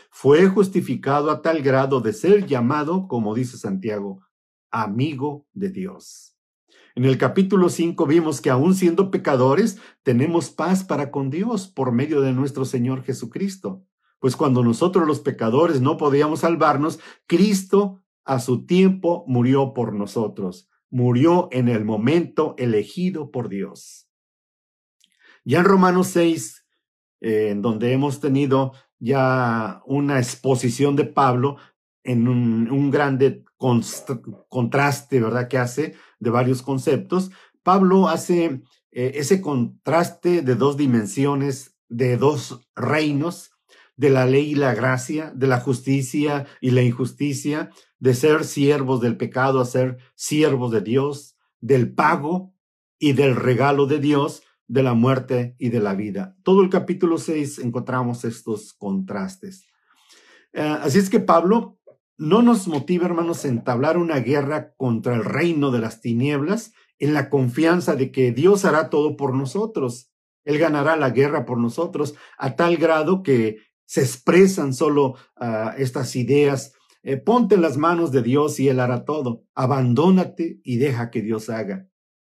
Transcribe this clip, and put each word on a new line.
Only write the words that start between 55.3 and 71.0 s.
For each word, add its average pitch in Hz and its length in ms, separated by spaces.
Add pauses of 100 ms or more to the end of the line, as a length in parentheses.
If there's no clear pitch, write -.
y 127 80
de 117 140
la 101 140
vida. 98 480
Todo 190 180
el 185 80
capítulo 170 480
seis 147 420
encontramos 123 640
estos 110 480
contrastes. 95 920 (880)
Eh, - 80
así 151 380
es 196 100
que 226 100
Pablo 185 580 (400)
no 165 240
nos 233 260
motiva, 165 380
hermanos, 170 380
a 143 60
entablar 127 480
una 165 220
guerra 139 560
contra 120 400
el 110 100
reino 143 460
de 120 80
las 110 200
tinieblas 143 760 (260)
en 143 140
la 143 160
confianza 151 680
de 131 160
que 127 200
Dios 185 320
hará 156 260
todo 151 280
por 135 160
nosotros. 139 800 (340)
Él 143 120
ganará 156 380
la 139 140